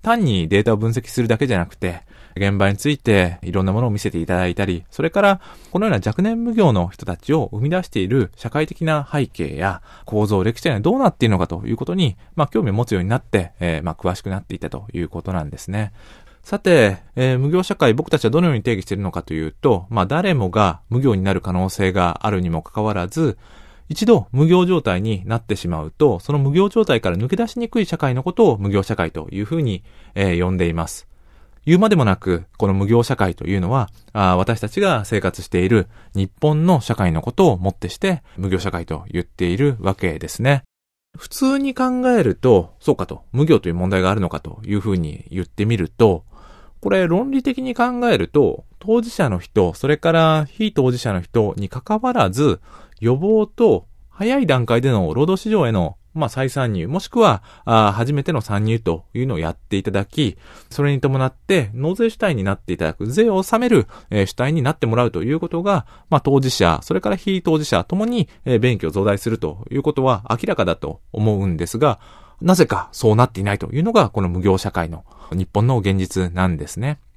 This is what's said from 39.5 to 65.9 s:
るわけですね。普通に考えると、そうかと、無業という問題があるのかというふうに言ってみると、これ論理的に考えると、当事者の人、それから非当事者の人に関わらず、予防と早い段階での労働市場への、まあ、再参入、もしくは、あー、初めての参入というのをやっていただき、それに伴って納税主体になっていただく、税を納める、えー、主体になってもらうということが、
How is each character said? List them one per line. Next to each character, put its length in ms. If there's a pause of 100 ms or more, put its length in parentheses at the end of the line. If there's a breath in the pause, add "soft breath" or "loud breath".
る 240
わ 140
け 240
で 100
す 140
ね。 220 (520)
普 140
通 280
に 160
考 360
え 120
る 120
と、 460
そ 120
う 40
か 100
と、 260
無 140
業 120
と 100
い 40
う 20
問 160
題 120
が 80
あ 40
る 60
の 80
か 120
と 240
い 100
う 60
ふ 120
う 40
に 340
言 120
っ 40
て 180
み 120
る 120
と、 360 (560 soft breath)
こ 100
れ 180
論 220
理 120
的 180
に 140
考 340
え 80
る 120
と、 360 (140)
当 240
事 80
者 180
の 100
人、 360
そ 140
れ 80
か 160
ら 360
非 240
当 200
事 60
者 140
の 80
人 360
に 120
関 320
わ 120
ら 180
ず、 300 (400 loud breath)
予 160
防 300
と 400 (240)
早 280
い 80
段 200
階 140
で 100
の 240
労 120
働 140
市 100
場 160
へ 60
の、 240 (180)
ま 120
あ、 20
再 220
参 220
入、 160
も 100
し 80
く 140
は、 240 (200 loud breath)
あ 260
ー、 20
初 200
め 120
て 80
の 80
参 240
入 160
と 240 (100)
い 80
う 40
の 100
を 20
や 120
っ 40
て 220
い 80
た 80
だ 120
き、 320 (340 loud breath)
そ 120
れ 80
に 100
伴 240
っ 80
て 420
納 200
税 160
主 60
体 180
に 80
な 140
っ 20
て 140
い 40
た 100
だ 80
く、 120
税 240
を 60
納 240
め 80
る、 180 (240 loud breath)
え 120
ー、 40
主 80
体 180
に 100
な 100
っ 60
て 80
も 100
ら 80
う 80
と 100
い 100
う 60
こ 100
と 140
が、 240 (240 soft breath)